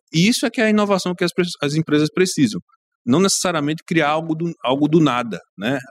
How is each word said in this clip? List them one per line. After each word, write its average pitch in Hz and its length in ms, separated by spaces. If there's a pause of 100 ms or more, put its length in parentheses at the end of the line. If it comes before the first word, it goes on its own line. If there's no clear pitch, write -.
(140)
isso 202 320
é 233 40
que 247 120
é 220 40
a 214 40
inovação 202 440
que 180 120
as 175 80
pre-, 180 120 (160)
as 147 140
empresas 151 380
precisam. 165 480 (440)
Não 123 140
necessariamente 165 640
criar 160 240
algo 160 240
do, 165 160 (140)
algo 139 240
do 156 120
nada, 123 400 (160)
né? 120 220 (140)